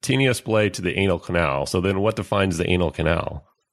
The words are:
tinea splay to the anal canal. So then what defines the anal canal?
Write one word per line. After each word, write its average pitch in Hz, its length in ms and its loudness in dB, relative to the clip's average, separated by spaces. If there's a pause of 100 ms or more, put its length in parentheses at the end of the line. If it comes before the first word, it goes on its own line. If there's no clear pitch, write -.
tinea 131 340 0
splay 107 360 0
to 90 120 -10
the 87 140 -2
anal 95 220 2
canal. 71 480 0
So - 140 -2
then 95 200 0
what 107 140 0
defines 95 440 -2
the 87 120 0
anal 90 220 2
canal? 80 560 -2 (240)